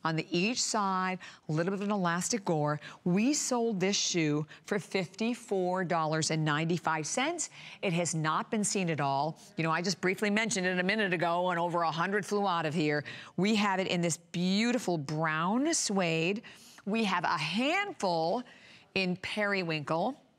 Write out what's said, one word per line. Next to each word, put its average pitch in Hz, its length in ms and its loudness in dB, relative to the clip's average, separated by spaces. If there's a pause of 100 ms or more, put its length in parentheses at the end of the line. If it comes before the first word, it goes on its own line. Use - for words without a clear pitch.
on 160 120 0
the 156 160 -2
each 202 300 2
side, 185 580 0 (300)
a - 20 0
little 170 200 2
bit 196 100 -2
of 208 40 -2
an 202 60 0
elastic 185 540 0
gore. 151 340 2 (240)
We 208 300 4
sold 233 460 0
this 190 160 2
shoe 151 500 0 (200)
for 202 140 -2
fifty-four 185 1040 -2
dollars 160 460 0
and 156 140 0
ninety-five 160 600 0
cents. 294 440 -2 (320)
It 196 120 0
has 170 220 0
not 160 340 0
been 214 140 0
seen 185 260 0
at 156 120 0
all. 143 360 0 (200)
You 160 60 0
know, 160 80 2
I 165 100 0
just 180 180 -2
briefly 196 300 0
mentioned 202 360 0
it 185 140 2
a 180 40 2
minute 196 300 2
ago, 175 360 0
and 170 100 0
over 170 220 0
a 160 100 0
hundred 185 340 0
flew 202 220 0
out 170 180 0
of 147 80 0
here. 151 300 2 (320)
We 208 200 2
have 202 240 2
it 190 80 0
in 180 120 0
this 170 180 0
beautiful 190 800 0
brown 160 760 0
suede. 185 680 0 (440)
We 226 180 0
have 185 220 0
a 170 120 2
handful 208 1040 -2 (520)
in 180 220 0
periwinkle 185 1040 -2 (180)